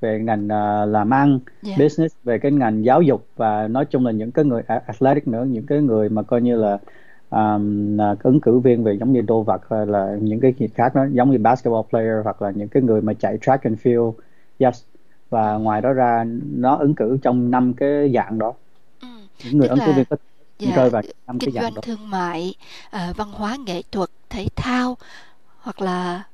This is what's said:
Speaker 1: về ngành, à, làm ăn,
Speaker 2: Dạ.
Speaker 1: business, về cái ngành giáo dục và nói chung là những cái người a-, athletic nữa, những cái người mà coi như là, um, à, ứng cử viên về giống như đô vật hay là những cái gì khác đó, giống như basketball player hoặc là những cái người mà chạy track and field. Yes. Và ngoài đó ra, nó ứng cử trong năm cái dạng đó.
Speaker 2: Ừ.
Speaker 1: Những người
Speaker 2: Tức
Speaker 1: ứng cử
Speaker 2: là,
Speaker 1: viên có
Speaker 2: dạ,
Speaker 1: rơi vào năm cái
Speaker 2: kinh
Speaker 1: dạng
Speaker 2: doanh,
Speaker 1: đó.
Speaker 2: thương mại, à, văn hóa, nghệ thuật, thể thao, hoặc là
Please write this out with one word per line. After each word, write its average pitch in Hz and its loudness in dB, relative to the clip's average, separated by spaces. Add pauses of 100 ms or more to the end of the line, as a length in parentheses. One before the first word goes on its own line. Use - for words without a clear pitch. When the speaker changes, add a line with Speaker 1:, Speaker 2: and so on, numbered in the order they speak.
Speaker 1:
về 110 -2
ngành, 107 -2
à, 104 0
làm 107 0
ăn, 135 4 (220)
Speaker 2:
Dạ. 202 -8
Speaker 1:
business, 156 2
về 117 0
cái 139 0
ngành 110 2
giáo 135 4
dục 139 2
và 107 0
nói 127 -2
chung 131 0
là 117 0
những 110 -4
cái 151 2
người 120 0
a-, 113 -2
athletic 135 0
nữa, 117 -2
những 110 -4
cái 147 0
người 110 2
mà 107 -2
coi 120 0
như 120 2
là, 104 0 (520)
um, 104 0
à, 104 0
ứng 135 4
cử 120 4
viên 120 4
về 101 2
giống 123 2
như 120 4
đô 110 0
vật 101 -2
hay 107 -2
là 101 0
những 110 -2
cái 131 4
gì 113 -2
khác 123 0
đó, 135 2
giống 127 4
như 131 4
basketball 113 0
player 113 0
hoặc 107 -4
là 101 -4
những 104 -6
cái 127 0
người 110 4
mà 107 0
chạy 104 -4
track 135 2
and 113 -2
field. 117 2 (440)
Yes. 123 0 (460)
Và 110 0
ngoài 107 -2
đó 127 0
ra, 120 2 (300)
nó 127 2
ứng 147 2
cử 120 0
trong 123 0
năm 127 2
cái 143 0
dạng 110 -2
đó. 110 -4 (480)
Speaker 2:
Ừ. 247 -20 (360)
Speaker 1:
Những 127 0
người 131 6
Speaker 2:
Tức 123 2
Speaker 1:
ứng 143 4
cử 160 2
Speaker 2:
là, 135 4
Speaker 1:
viên 131 4
có 147 -4 (420)
Speaker 2:
dạ, - -2
Speaker 1:
rơi 127 4
vào 113 -2 (260)
năm 123 -6
cái 247 -4
Speaker 2:
kinh 139 -4
Speaker 1:
dạng 120 -4
Speaker 2:
doanh, 233 -6
Speaker 1:
đó. - -10
Speaker 2:
thương 214 -10
mại, 180 -6 (340)
à, 180 -8
văn 208 -8
hóa, 214 -8
nghệ 185 -8 (100)
thuật, - -4 (200)
thể 196 -6
thao, 247 -2 (640)
hoặc - -12
là 180 -4 (100)